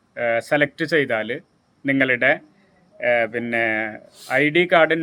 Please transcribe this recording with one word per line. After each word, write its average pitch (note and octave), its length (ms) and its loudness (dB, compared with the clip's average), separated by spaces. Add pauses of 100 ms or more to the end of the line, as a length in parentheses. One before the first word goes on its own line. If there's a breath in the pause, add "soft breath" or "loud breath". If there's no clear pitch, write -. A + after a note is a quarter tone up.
(160)
ഏഹ്, A#2 320 0
സെലക്ട് D3 440 0
ചെയ്താൽ A#2 360 0 (560)
നിങ്ങളുടെ, C3 480 0 (680 soft breath)
ഏഹ്, A#2+ 340 2
പിന്നെ A#2+ 280 -2 (760)
ഐ - 20 4 (140)
ഡി F3 160 4
കാർഡ് D#3+ 300 4